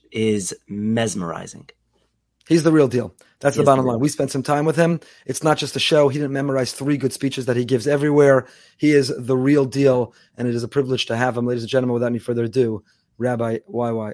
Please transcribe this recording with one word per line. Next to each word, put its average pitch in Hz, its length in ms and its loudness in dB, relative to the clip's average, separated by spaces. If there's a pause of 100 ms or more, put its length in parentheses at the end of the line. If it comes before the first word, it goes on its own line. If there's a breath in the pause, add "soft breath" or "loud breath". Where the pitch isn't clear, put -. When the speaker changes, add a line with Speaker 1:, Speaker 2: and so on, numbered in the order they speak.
(120)
Speaker 1:
is 107 440 -2 (120)
mesmerizing. 104 1040 -6 (800)
Speaker 2:
He's 160 160 2
the 160 80 4
real 151 160 6
deal. 117 280 -4 (240 soft breath)
That's 139 160 0
Speaker 1:
He - 40 0
Speaker 2:
the - 40 2
Speaker 1:
is - 20 2
Speaker 2:
bottom 135 200 4
Speaker 1:
the 127 40 0
real 120 40 0
Speaker 2:
line. 117 80 -2
We 147 80 2
spent 139 200 -4
some 135 140 -4
time 147 220 0
with 156 100 0
him. 165 240 2 (260 soft breath)
It's - 160 -6
not 151 160 2
just - 180 -6
a 135 40 -2
show. 147 300 4
He 143 80 -2
didn't 143 160 -4
memorize 139 400 -2
three 139 240 -2
good 123 160 -2
speeches 135 320 -4
that 120 100 0
he 123 100 0
gives 120 220 0
everywhere. 143 600 4 (300 soft breath)
He 151 140 4
is 139 260 4
the 127 200 -2
real 139 280 2
deal, 127 480 2 (240 soft breath)
and 120 100 -4
it 120 60 0
is 117 80 -2
a 117 60 -6
privilege 131 380 -2
to 117 100 -4
have 123 220 0
him. 120 80 -2
Ladies 120 180 -2
and 110 60 -10
gentlemen, 127 240 0
without 120 140 0
any 120 120 -2
further 117 240 -4
ado, 113 400 -2 (340)
Rabbi 117 480 -4
Y 117 260 -4
Y 110 220 -6